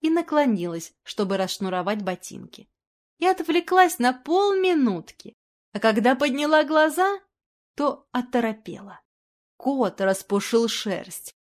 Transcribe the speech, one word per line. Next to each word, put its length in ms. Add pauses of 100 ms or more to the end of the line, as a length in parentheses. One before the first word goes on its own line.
и 80
наклонилась, 840 (100)
чтобы 340
расшнуровать 680
ботинки. 680 (500)
И 60
отвлеклась 720
на 120
полминутки, 1200 (360)
а 80
когда 360
подняла 480
глаза, 560 (560)
то 360
оторопела. 920 (560)
Кот 440
распушил 640
шерсть, 680 (160)